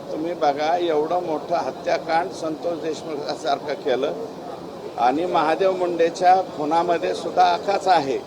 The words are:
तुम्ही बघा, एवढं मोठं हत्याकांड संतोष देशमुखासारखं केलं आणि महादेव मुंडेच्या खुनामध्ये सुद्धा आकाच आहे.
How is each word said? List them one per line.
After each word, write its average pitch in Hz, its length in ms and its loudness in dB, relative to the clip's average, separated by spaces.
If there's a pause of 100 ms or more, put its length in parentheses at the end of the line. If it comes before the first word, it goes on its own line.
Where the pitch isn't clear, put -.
(120)
तुम्ही 156 220 -4
बघा, 151 440 2
एवढं 170 460 0
मोठं 165 320 -4
हत्याकांड 165 760 -2
संतोष 160 480 -4
देशमुखासारखं 147 920 -4
केलं 135 400 0 (840)
आणि 135 280 2
महादेव 175 460 2
मुंडेच्या 180 720 4
खुनामध्ये 175 760 0
सुद्धा 175 280 2
आकाच 180 440 2
आहे. 143 400 4